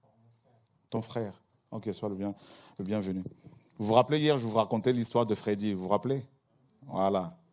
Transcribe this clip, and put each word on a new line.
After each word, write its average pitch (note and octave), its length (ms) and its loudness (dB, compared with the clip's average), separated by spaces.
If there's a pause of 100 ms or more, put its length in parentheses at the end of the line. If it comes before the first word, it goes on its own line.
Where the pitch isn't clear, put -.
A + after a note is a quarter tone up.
(920)
Ton A#2 100 -4
frère. A2 320 -6 (380)
Ok, A2 240 -10
sois G#2 160 -6
le G2 40 -6
bien-, G2+ 200 -6 (440)
le G2 60 -6
bienvenu. F#2+ 400 -4 (540)
Vous G#2 80 -4
vous A2 80 4
rappelez, C#3 260 6
hier, D3+ 160 4
je A#2 100 -2
vous A2 120 0
racontais A2 340 2
l'histoire A#2+ 320 2
de G#2+ 100 0
Freddy, G#2 380 -2
vous F#2 120 -4
vous F#2 40 -4
rappelez ? B2 380 0 (560)
Voilà, F#2+ 560 -2 (140)